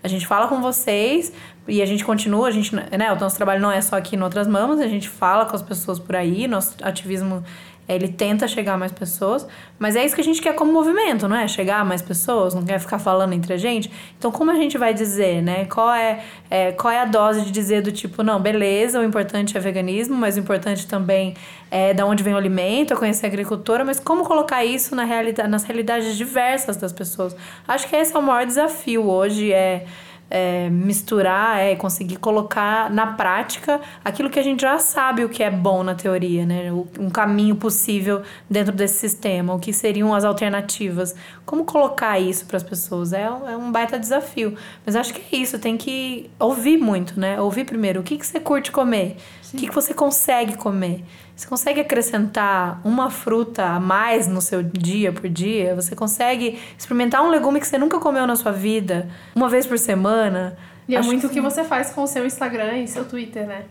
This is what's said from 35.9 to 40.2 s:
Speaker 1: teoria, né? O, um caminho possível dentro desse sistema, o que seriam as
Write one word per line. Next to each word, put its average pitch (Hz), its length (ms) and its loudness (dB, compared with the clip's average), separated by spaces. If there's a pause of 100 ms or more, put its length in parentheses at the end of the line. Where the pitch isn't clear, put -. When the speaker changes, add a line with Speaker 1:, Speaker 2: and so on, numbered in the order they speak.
Speaker 1:
teoria, 180 500 0
né? 175 240 0
O, 175 160 -2 (140)
um 190 100 -2
caminho 208 460 2
possível 202 640 0 (260)
dentro 202 240 0
desse 190 280 0
sistema, 185 520 -2
o 185 60 -2
que 190 140 -6
seriam 208 420 2
as 202 100 2